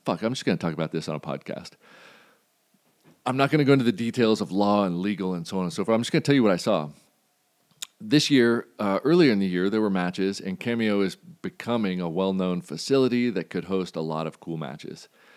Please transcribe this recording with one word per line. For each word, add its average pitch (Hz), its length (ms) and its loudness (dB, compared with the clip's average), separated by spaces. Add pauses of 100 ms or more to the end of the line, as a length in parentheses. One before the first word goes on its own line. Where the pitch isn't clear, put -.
"Fuck, 90 160 -2
I'm 110 100 -2
just - 140 -8
gonna 107 100 2
talk 82 180 -4
about 78 200 -6
this 80 160 -6
on 78 80 -6
a - 20 -8
podcast." - 520 -12 (1500)
I'm 127 100 -2
not 139 160 2
gonna 151 140 4
go - 80 6
into 165 100 4
the 117 80 2
details 110 480 2
of 95 140 -6
law 101 320 4
and 87 160 -2
legal 92 320 -2
and 85 120 -6
so 98 120 -6
on 92 80 -2
and 82 80 -6
so 101 100 -4
forth. 113 100 2
I'm 113 100 4
just - 100 -8
gonna 160 80 2
tell 143 140 2
you 131 60 4
what 104 120 6
I - 20 2
saw. 85 360 -2 (1080)
This 139 320 2
year, 117 360 4 (120)
uh, 98 240 0
earlier 156 300 6
in 98 60 2
the 98 60 2
year, 90 240 0
there 107 120 0
were 107 80 2
matches, 95 500 -2
and 92 180 -8
Cameo 110 440 0
is 95 160 -2
becoming 101 800 -6
a 87 80 -4
well-known 92 540 -2
facility 123 720 0
that 92 180 -6
could 85 160 -6
host 92 320 -4
a 80 40 -4
lot 80 240 -4
of 78 140 -12
cool 82 160 -10
matches. 76 540 -12 (280)